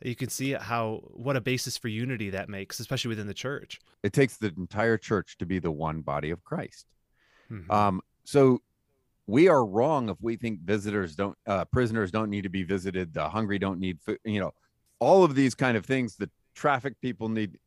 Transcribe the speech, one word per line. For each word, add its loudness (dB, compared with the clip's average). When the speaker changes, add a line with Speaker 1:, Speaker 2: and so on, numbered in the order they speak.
Speaker 1:
you -6
can -6
see -4
how, -4
what -4
a -2
basis -4
for -8
unity -6
that -6
makes, -10
especially -4
within -6
the -8
church. -10
Speaker 2:
It -2
takes 2
the -4
entire 0
church -2
to -6
be -2
the -2
one -4
body -4
of -8
Christ. -10
Speaker 1:
Mm-hmm. -10
Speaker 2:
Um, 4
so 6
we 6
are 8
wrong 2
if -4
we -4
think -6
visitors -2
don't, -4
uh, 0
prisoners 0
don't -2
need -2
to -4
be -4
visited, -4
the -2
hungry -2
don't -2
need -6
food, -6
you -2
know, -4
all 8
of 4
these 4
kind 2
of -2
things, -2
the -6
traffic -2
people -4
need -4